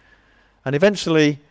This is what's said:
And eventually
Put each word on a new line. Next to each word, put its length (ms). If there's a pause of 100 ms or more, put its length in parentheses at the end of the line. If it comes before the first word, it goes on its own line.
(640)
And 100
eventually 640 (120)